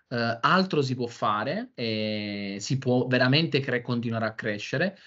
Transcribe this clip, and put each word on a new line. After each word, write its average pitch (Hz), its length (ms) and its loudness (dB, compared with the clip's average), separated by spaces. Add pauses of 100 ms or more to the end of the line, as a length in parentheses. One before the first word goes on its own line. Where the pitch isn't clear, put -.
ehm, 117 320 -2
altro 170 420 4
si 131 120 -2
può 123 120 -2
fare 120 680 -2
e 107 840 -4
si 131 180 -2
può 127 280 2
veramente 131 540 4
cre-, 123 220 -2
continuare 117 440 -2
a 110 80 -4
crescere. 135 720 -4